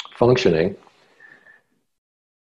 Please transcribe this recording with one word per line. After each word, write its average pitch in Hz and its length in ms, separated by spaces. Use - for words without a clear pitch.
functioning 98 600